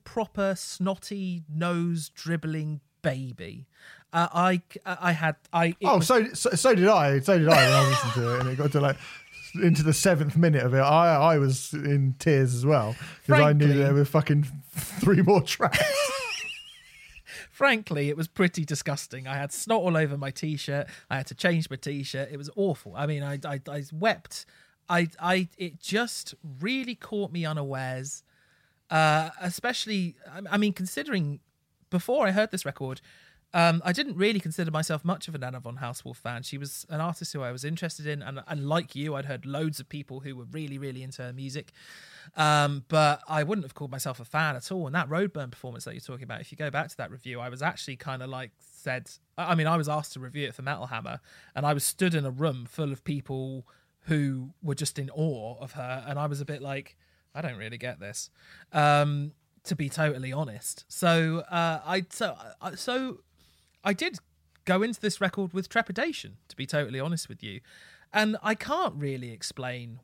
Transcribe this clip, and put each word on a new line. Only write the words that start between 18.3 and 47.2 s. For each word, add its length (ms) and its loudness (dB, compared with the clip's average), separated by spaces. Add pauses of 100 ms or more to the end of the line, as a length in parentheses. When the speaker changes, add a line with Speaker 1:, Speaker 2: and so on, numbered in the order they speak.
Speaker 1:
disgusting. 600 -6
I 100 -4
had 160 -4
snot 300 0
all 140 2
over 200 2
my 140 -6
t-shirt. 560 -4 (240)
I 60 -2
had 120 -4
to 60 -14
change 340 2
my 80 -8
t-shirt. 560 -6
It 40 -10
was 200 -12
awful. 400 -2
I 100 -2
mean, 160 -2
I, 220 -6
I, 240 -6
I 240 -8
wept. 540 -4 (420)
I, 200 2 (120)
I, 280 0 (100)
it 220 -10
just 540 -4 (260)
really 340 -4
caught 380 -6
me 120 -4
unawares. 800 -6 (680)
Uh, 400 4 (100)
especially, 760 -4 (140)
I, 100 -14 (120)
I 40 0
mean, 160 2
considering 680 -4 (500)
before 360 2
I 40 4
heard 200 2
this 140 -6
record, 360 -8 (540)
um, 280 6
I 100 0
didn't 240 -4
really 240 2
consider 300 -4
myself 360 -2
much 200 -2
of 80 -10
an 80 -8
Anna 180 -10
von 160 -12
Houseworth 420 -10
fan. 240 -8
She 160 -10
was 320 -12
an 100 -4
artist 320 -6
who 100 -8
I 80 -4
was 140 -10
interested 420 -8
in, 160 -4
and, 240 -10
and 220 -6
like 260 -2
you, 200 -4
I'd 100 -6
heard 220 -8
loads 340 -4
of 80 -18
people 320 -12
who 160 -12
were 80 -14
really, 320 -10
really 260 -10
into 200 -14
her 100 -10
music. 400 -10 (640)
Um, 520 4
but 380 4
I 180 0
wouldn't 200 -2
have 100 -14
called 160 -12
myself 300 -8
a 60 -16
fan 280 0
at 160 -12
all. 160 -4
And 80 -6
that 140 -2
Roadburn 420 -4
performance 340 -14
that 100 -12
you're 80 -14
talking 220 -14
about, 180 -12
if 100 -18
you 60 -16
go 120 -6
back 180 -4
to 100 -18
that 120 -10
review, 300 -12